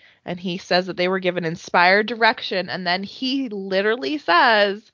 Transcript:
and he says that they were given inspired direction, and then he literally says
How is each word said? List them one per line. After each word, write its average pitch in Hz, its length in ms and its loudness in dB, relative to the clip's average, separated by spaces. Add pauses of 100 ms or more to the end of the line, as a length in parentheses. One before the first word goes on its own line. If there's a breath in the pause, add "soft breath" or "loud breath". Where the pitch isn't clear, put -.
(240 soft breath)
and 180 140 -8
he 180 200 -6
says 180 280 0
that 170 100 -8
they 180 120 0
were 190 100 0
given 180 260 -2
inspired 180 600 2
direction, 220 640 -2
and 180 180 -6
then 180 160 -2
he 262 460 -6
literally 208 720 -2
says 226 760 2